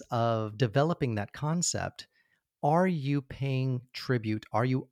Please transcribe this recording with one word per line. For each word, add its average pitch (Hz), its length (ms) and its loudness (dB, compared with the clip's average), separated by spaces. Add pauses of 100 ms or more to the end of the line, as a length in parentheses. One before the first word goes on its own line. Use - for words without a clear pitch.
(120)
of 113 460 0
developing 135 580 2
that 104 180 -4
concept, 147 760 -4 (560)
are 165 240 4
you 143 340 0
paying 131 600 -2 (120)
tribute? 110 580 -2
Are 113 140 2
you 131 260 0